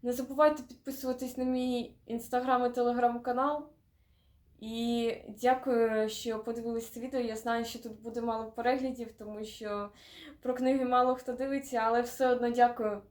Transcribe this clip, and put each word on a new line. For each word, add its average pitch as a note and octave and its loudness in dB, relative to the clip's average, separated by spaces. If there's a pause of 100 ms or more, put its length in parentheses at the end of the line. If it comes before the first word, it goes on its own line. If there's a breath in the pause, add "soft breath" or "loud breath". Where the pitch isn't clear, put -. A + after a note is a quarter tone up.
Не A#3+ -2
забувайте C4+ 2
підписуватись B3+ -6
на B3+ -2
мій B3+ -2 (120)
Instagram B3 2
і B3 2
Telegram A#3+ 2
канал. C#4+ 0 (920)
І A#3 -2 (140)
дякую, A3+ 2
що G#3+ -4
подивились A3+ -6
це A#3 -12
відео. B3+ -4
Я A3 -2
знаю, A#3 -2
що A3+ -8
тут A3 -12
буде A#3 -8
мало A3+ -4
переглядів, B3 -2
тому G#3 -10
що G#3 -8 (520 loud breath)
про B3 -2
книги B3+ 2
мало B3 4
хто B3+ -6
дивиться, C4+ -2
але A3+ 4
все B3 2
одно A#3+ 4
дякую. A#3+ 2